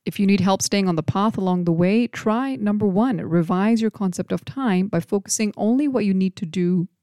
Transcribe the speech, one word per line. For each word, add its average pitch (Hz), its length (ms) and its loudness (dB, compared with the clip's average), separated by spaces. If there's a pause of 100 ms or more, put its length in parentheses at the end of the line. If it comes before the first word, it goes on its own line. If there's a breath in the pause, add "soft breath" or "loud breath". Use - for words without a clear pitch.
If - 140 -6
you 202 80 2
need 196 140 4
help 190 220 2
staying 196 260 0
on 170 80 2
the 156 60 -2
path 202 340 0
along 180 280 0
the 170 80 2
way, 196 360 2
try 254 480 -4
number 208 300 0
one, 202 320 2
revise 180 640 0
your 220 100 0
concept 185 420 -4
of 180 120 -4
time 196 440 0
by 170 100 -2
focusing 202 580 -4
only 247 300 0
what 254 180 0
you 196 100 2
need 185 220 0
to 196 100 -8
do 175 420 0 (140)